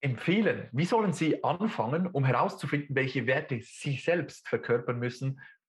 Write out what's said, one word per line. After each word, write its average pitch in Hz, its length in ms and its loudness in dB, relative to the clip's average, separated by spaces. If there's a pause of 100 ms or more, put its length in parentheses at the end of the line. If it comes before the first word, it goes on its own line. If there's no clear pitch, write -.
empfehlen? 143 680 0
Wie 143 140 2
sollen 214 280 2
sie - 300 0
anfangen, 170 640 0
um 139 180 0
herauszufinden, 147 680 0
welche 131 320 0
Werte 131 340 0
sie - 360 -6
selbst - 500 -2
verkörpern 120 520 0
müssen, 127 420 -4 (280)